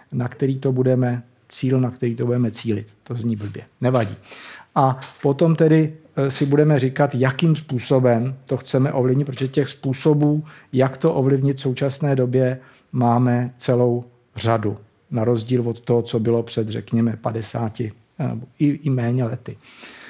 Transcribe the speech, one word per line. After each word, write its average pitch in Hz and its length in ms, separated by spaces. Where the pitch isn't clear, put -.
na 123 160
který 135 300
to 135 140
budeme, 127 500
cíl, 131 320
na 123 100
který 117 260
to 120 100
budeme 123 240
cílit. 107 360
To - 120
zní 113 220
blbě. 101 260
Nevadí. 123 340
A 135 260
potom 151 340
tedy, 156 360
eh, 139 140
si 143 160
budeme 147 320
říkat, 131 360
jakým 131 420
způsobem 127 760
to 135 120
chceme - 360
ovlivnit, 131 320
protože 131 240
těch 135 200
způsobů, 147 760
jak 131 240
to 165 180
ovlivnit 139 420
v 135 40
současné 135 560
době, 127 420
máme 123 640
celou 123 480
řadu. 110 400
Na 113 140
rozdíl 120 380
od 117 180
toho, 120 220
co 113 180
bylo 117 220
před, 113 260
řekněme, 113 520
padesáti, 113 720
eh, 127 100
i, 151 80
i 147 240
méně 123 340
lety. 117 320